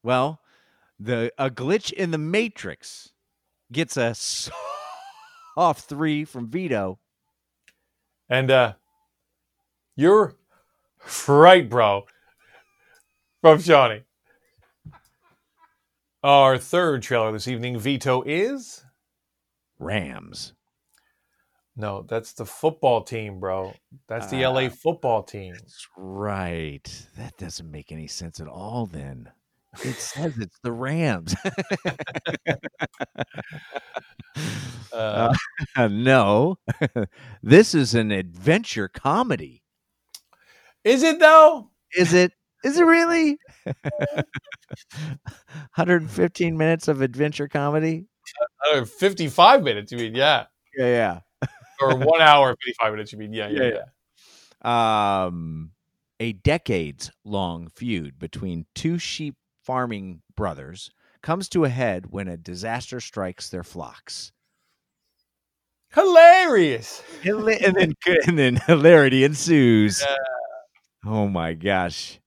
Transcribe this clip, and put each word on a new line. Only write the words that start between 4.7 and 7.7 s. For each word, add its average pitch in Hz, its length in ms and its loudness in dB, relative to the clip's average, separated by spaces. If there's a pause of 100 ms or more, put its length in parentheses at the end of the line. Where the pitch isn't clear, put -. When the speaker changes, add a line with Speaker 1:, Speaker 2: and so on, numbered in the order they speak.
Speaker 1:
three 151 360 -4
from 120 260 -14
Vito. 117 480 -6 (1300)